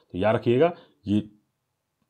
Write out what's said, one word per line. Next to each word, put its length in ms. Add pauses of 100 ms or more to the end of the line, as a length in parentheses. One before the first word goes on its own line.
(120)
तो 60
याद 180
रखिएगा, 380 (340)
ये 220 (800)